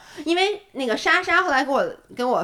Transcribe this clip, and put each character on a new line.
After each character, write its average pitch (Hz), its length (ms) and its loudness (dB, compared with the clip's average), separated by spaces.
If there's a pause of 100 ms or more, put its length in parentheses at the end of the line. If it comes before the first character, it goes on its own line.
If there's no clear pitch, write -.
(260)
因 330 100 0
为 392 260 0 (120)
那 262 120 -6
个 320 100 0
莎 349 280 0
莎 359 180 2
后 370 80 0
来 277 160 2
给 269 60 -4
我， 233 120 2 (320)
给 247 80 -4
我 214 200 0